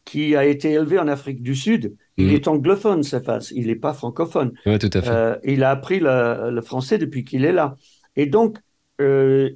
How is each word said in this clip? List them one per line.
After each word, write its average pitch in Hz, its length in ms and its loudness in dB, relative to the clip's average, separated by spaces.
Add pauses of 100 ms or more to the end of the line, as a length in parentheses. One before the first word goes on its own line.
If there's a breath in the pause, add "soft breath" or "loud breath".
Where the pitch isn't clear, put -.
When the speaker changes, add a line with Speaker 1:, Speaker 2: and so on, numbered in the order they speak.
Speaker 1:
qui 147 280 -2
a 139 120 4
été 143 260 0
élevé 156 260 0
en 165 80 0
Afrique 135 360 -6
du 127 120 -4
Sud. 214 400 -2 (220)
Il 95 120 4
Speaker 2:
Mm. - 20 4
Speaker 1:
est 143 180 2
anglophone, 175 540 2
Céphase. 120 520 -4
Il 117 140 -4
est 113 80 0
pas 143 160 -4
francophone. 143 600 -4 (120)
Speaker 2:
Ouais, 107 140 2
tout 104 160 -2
à 95 80 0
fait. 120 80 -2
Speaker 1:
Euh, 113 340 0
il 135 180 0
a 131 80 4
appris 139 300 -2
le, 120 500 0
le 117 120 -4
français 131 340 -2
depuis 139 280 -4
qu'il 131 200 -2
est 165 80 2
là. 151 240 0 (400 soft breath)
Et 147 100 2
donc, 220 300 2 (460)
euh, 135 540 2